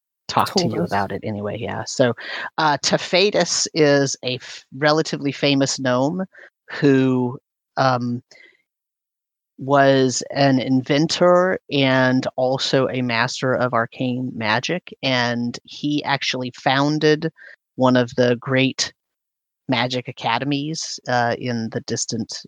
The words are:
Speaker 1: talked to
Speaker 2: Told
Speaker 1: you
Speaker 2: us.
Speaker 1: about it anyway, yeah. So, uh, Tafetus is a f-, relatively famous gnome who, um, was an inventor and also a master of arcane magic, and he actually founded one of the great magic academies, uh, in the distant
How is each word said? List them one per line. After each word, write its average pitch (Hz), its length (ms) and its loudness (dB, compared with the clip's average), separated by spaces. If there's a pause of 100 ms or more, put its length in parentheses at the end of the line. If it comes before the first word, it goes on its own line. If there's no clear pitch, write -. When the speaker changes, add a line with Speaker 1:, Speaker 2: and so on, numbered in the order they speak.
(300)
Speaker 1:
talked - 280 -2
to - 60 0
Speaker 2:
Told 110 120 -4
Speaker 1:
you 104 80 -2
Speaker 2:
us. 87 60 -6
Speaker 1:
about 98 220 -4
it 98 140 -8
anyway, 101 340 -6
yeah. 107 260 -8
So, 123 280 0 (440)
uh, 151 200 2
Tafetus 175 960 0
is 143 500 4
a 127 120 -4
f-, - 280 -14 (140)
relatively 151 560 0
famous 139 460 2
gnome 135 440 0 (480)
who, 131 680 2 (380)
um, 123 460 0 (1400)
was 135 720 4
an 135 280 4
inventor 165 1000 2 (120)
and 131 540 2 (120)
also 131 520 0
a 127 120 -4
master 123 520 -2
of 123 200 0
arcane 123 600 -2
magic, 113 600 -4 (100)
and 120 640 0
he 147 400 -4
actually 127 500 -4
founded 151 720 2 (460)
one 127 220 4
of 120 180 0
the 123 240 2
great 131 540 -2 (720)
magic 127 400 -2
academies, 139 920 -4 (100)
uh, 120 280 0
in 117 340 -4
the 120 100 -6
distant - 680 -8